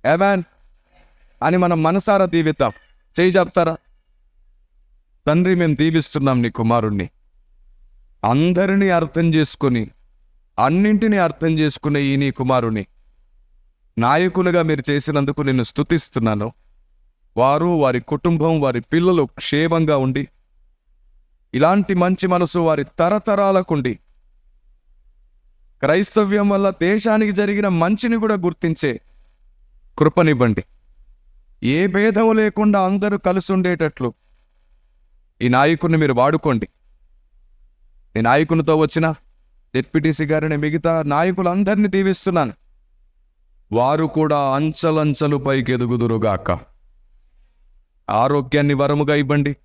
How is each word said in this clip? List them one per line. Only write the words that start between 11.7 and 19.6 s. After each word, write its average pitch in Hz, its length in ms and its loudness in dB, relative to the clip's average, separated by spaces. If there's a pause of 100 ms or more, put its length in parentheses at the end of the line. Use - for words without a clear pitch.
ఈ 139 140 0
నీ 139 160 0
కుమారుణ్ణి 117 540 -2 (1120)
నాయకులుగా 175 640 2
మీరు 151 300 -2
చేసినందుకు 143 500 -2
నిన్ను 131 220 0
స్తుతిస్తున్నాను. 113 920 -2 (840)
వారు, 139 280 2
వారి 143 340 0
కుటుంబం, 156 640 -2
వారి 135 180 -2
పిల్లలు 170 440 2
క్షేమంగా 156 720 0